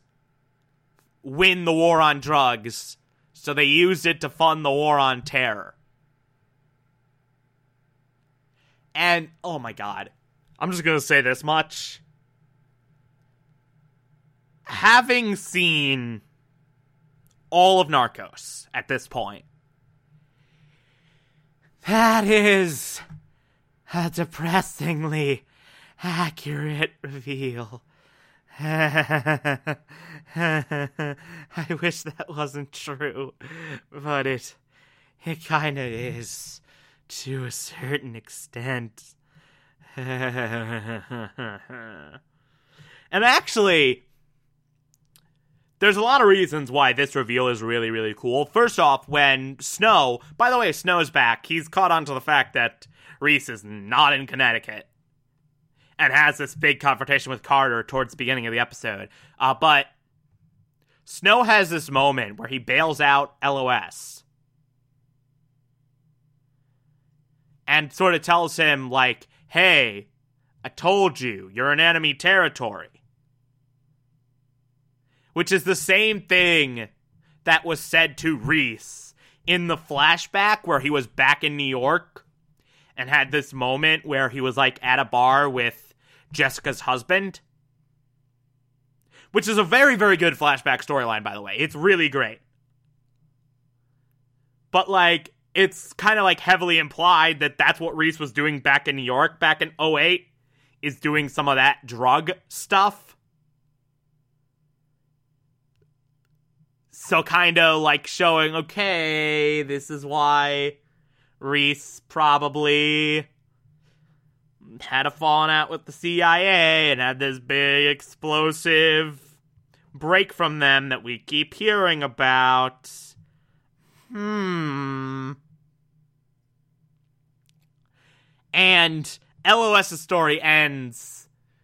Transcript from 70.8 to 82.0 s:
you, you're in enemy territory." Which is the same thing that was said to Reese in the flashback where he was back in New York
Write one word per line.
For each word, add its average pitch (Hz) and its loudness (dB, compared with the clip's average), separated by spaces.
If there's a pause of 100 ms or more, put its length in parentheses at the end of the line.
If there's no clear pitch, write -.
you, 98 -10
you're 131 -2
in 147 2
enemy 165 2
territory." 135 -2 (2500)
Which 170 -2
is 185 2
the 185 2
same 202 2
thing 156 2 (560)
that 160 2
was 165 -4
said 165 0
to 156 -2
Reese 131 -4 (320)
in 175 0
the 165 -2
flashback 170 0
where 151 0
he 143 -4
was 139 -2
back 139 2
in 147 -6
New 143 -6
York 135 -4 (680)